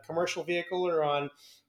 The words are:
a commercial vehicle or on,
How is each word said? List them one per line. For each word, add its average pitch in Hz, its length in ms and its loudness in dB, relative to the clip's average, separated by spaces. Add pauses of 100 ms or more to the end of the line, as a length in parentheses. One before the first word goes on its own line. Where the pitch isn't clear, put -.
a - 40 -20
commercial 165 380 -2
vehicle 175 420 -2
or 165 160 2
on, 143 280 0 (380)